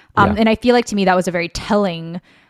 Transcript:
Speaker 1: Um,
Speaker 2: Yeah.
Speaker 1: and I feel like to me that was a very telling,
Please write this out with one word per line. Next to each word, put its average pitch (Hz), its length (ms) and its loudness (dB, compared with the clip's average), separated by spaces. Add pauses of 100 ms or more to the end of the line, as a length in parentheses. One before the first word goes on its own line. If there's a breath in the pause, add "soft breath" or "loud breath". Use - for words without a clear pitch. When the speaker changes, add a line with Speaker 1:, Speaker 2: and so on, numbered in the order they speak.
(160 soft breath)
Speaker 1:
Um, 208 180 4
Speaker 2:
Yeah. 208 60 -2
Speaker 1:
and 220 100 2
I 220 60 0
feel 247 180 2
like 240 120 2
to - 80 -8
me 196 120 0
that 180 100 4
was 185 100 0
a 185 40 -4
very 170 180 -4
telling, 170 720 -4 (300 soft breath)